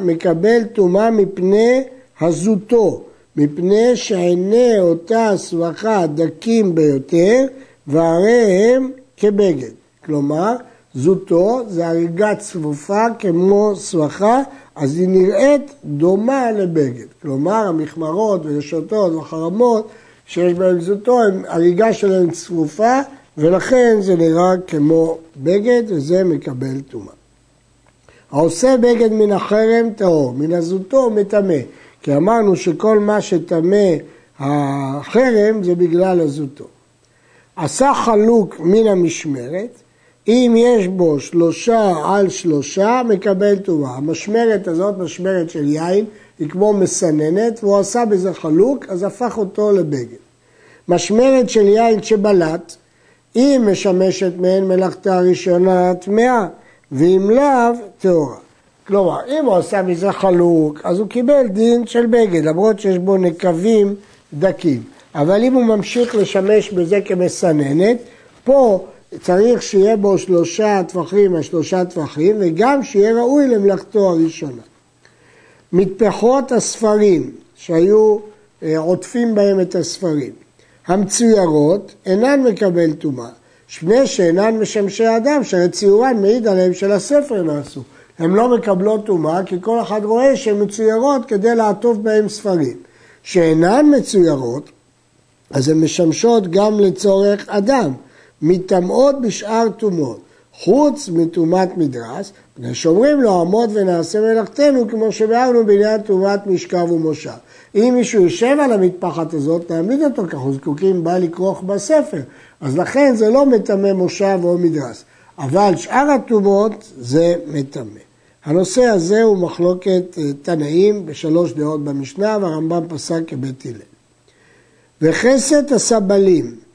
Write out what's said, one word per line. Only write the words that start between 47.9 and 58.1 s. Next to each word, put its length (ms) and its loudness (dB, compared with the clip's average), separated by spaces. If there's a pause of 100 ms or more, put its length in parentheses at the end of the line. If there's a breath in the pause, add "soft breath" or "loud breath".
בזה 280 -2
חלוק, 560 0
אז 140 -6
הפך 340 -6
אותו 340 -2
לבגד. 500 -2 (640 soft breath)
משמרת 640 2
של 180 2
יין 360 2
שבלט, 720 0 (600 soft breath)
אם 360 2
משמשת 640 0
מעין 300 0
מלאכתה 500 -2
הראשונה, 800 2
טמאה, 520 0 (440 soft breath)
ואם 380 2
לאו, 440 2 (260)
טהורה. 380 0 (500)